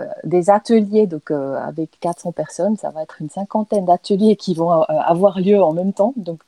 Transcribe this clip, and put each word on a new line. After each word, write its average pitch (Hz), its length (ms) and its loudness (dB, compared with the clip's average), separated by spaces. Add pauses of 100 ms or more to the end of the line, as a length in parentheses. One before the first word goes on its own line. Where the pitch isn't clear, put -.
(240)
des 175 260 0
ateliers, 214 580 2
donc, 156 240 -8
euh, 135 260 -4
avec 151 420 -8
quatre 175 220 -6
cents 175 100 -8
personnes, 175 460 -4
ça - 120 -8
va 156 140 -8
être - 180 -16
une 151 80 -8
cinquantaine 202 560 -4
d'ateliers 196 500 4
qui - 180 -2
vont, 165 180 0
euh, 160 160 4
avoir 170 520 2
lieu 196 220 4
en 156 120 4
même 185 200 -2
temps, 220 240 0
donc 170 300 -8